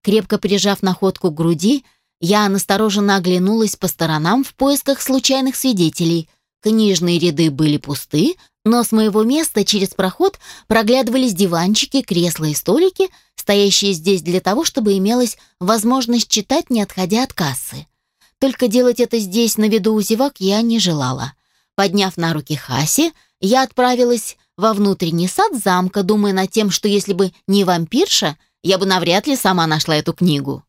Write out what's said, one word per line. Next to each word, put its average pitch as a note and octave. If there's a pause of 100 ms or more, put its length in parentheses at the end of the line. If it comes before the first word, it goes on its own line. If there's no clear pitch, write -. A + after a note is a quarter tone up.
Крепко G#3
прижав G3
находку F#3
к D3+
груди, E3+ (380)
я G#3
настороженно G3+
оглянулась F#3
по F#3
сторонам E3
в -
поисках C4+
случайных C4
свидетелей. E3+ (320)
Книжные F#3+
ряды D#3+
были D3
пусты, D3 (280)
но A#3
с -
моего G#3+
места B3+
через G3
проход G3 (280)
проглядывались A#3
диванчики, F#3
кресла E3+
и D3+
столики, F4+ (260)
стоящие G3+
здесь E3+
для F3
того, G#3+
чтобы G#3
имелась A3+ (220)
возможность A#3
читать, C4+
не A3+
отходя G3
от -
кассы. C#3+ (520)
Только B3+
делать B3
это A#3
здесь, G#3+
на G#3+
виду G#3+
у G#3+
зевак, A3+
я G3
не A#3
желала. C3 (420)
Подняв G3
на E3
руки D3+
Хаси, D3+ (280)
я B3
отправилась B3 (180)
во A3
внутренний F#3
сад G4+ (100)
замка, F#3
думая G3+
над F#3+
тем, G#3+
что -
если G3+
бы F#3 (160)
не G3
вампирша, F3+ (240)
я F#3
бы F#3+
навряд F#3
ли C#4
сама F3+
нашла D#3
эту D3+
книгу. C#3+